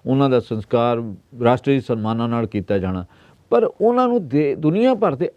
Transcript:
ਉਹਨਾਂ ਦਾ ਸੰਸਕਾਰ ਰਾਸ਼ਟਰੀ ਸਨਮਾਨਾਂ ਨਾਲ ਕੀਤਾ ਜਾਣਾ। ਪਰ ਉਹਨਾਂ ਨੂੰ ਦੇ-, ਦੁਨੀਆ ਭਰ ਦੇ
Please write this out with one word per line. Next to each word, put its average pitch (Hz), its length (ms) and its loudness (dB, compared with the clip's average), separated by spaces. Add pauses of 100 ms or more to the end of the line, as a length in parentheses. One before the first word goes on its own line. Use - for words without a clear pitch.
ਉਹਨਾਂ 135 240 2
ਦਾ 127 100 4
ਸੰਸਕਾਰ 117 720 -2 (300)
ਰਾਸ਼ਟਰੀ 127 380 2
ਸਨਮਾਨਾਂ 113 480 -2
ਨਾਲ 117 180 -2
ਕੀਤਾ 101 300 -2
ਜਾਣਾ। 92 280 -4 (440)
ਪਰ 233 200 2 (120)
ਉਹਨਾਂ 240 260 2
ਨੂੰ 233 200 -2
ਦੇ-, 143 280 0
ਦੁਨੀਆ 202 380 2
ਭਰ 196 220 0
ਦੇ 160 220 -4